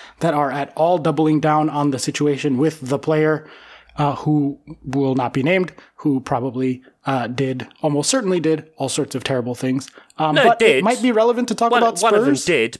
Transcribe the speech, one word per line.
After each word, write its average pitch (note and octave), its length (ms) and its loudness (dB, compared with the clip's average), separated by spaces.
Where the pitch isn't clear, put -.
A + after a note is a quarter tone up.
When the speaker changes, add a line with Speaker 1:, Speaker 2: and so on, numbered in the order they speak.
Speaker 1:
that E3 140 0
are C#3+ 160 0
at C#3 260 -6
all E3+ 220 2
doubling D#3 420 2
down D#3 300 2
on D3 220 0
the C3 80 -4
situation C#3+ 580 -2
with D#3 300 0
the C#3 100 -2
player, D#3 500 0
uh, C#3+ 180 0
who D3 420 0
will C3+ 320 -2
not B2 180 -2
be C3+ 120 -2
named, F3+ 280 0
who C#3 260 0
probably, B2+ 640 -4
uh, B2+ 220 -2
did, B2+ 400 -4
almost D3 280 0
certainly F#3+ 300 0
did, D#3 280 -2
all C3+ 100 -4
sorts - 260 -4
of B2 80 -6
terrible B2 320 -4
things. C3 340 -4
Um, D#3 160 0
Speaker 2:
No, C#4+ 100 4
Speaker 1:
but A#3 140 4
Speaker 2:
did. F3 200 4
Speaker 1:
it F3+ 60 0
might A3 160 0
be A#3+ 120 2
relevant A#3 360 2
to A3 60 -2
talk A#3 160 0
Speaker 2:
One, A#3 140 4
Speaker 1:
about G3 160 0
Speaker 2:
one G#3+ 140 4
of A3 100 4
them G3 100 2
Speaker 1:
Spurs. - 100 -6
Speaker 2:
did, A#2 360 0